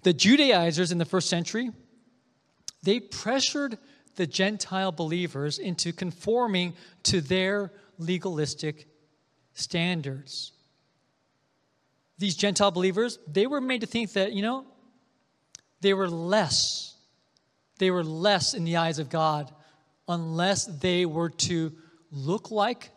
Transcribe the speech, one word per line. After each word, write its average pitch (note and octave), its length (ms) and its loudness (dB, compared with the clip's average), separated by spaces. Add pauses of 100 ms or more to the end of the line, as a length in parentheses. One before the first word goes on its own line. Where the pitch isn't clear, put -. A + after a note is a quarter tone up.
The F3+ 100 6
Judaizers F3+ 800 4
in F3 60 0
the E3 60 0
first F#3 240 0
century, G#3+ 420 -2 (1120)
they G#3+ 180 2
pressured C4 800 -2 (380)
the F3+ 100 0
Gentile F#3+ 680 -2
believers D#3 680 -4
into E3+ 340 -4
conforming F#3 840 0 (300)
to F#3+ 160 2
their F#3 520 0 (260)
legalistic D#3+ 880 -4 (680)
standards. D#3+ 1000 -4 (1700)
These F#3 180 0
Gentile G3+ 360 4
believers, F#3+ 540 0
they F#3+ 200 2
were C#4+ 140 -2
made B3+ 220 -2
to - 40 -4
think A#3 280 -2
that, G3 180 2
you F#3+ 100 -2
know, C4 240 -2 (1120)
they G3 140 4
were F#3+ 160 0
less. E3+ 840 0 (840)
They F#3+ 120 4
were F3+ 140 2
less E3 500 0
in F3+ 100 -4
the E3 120 0
eyes E3 220 0
of D3 100 -6
God D#3 440 0 (560)
unless E3+ 580 0
they F3+ 400 0
were E3 240 -2
to E3 420 -2 (380)
look D3+ 400 -4
like A3 460 -2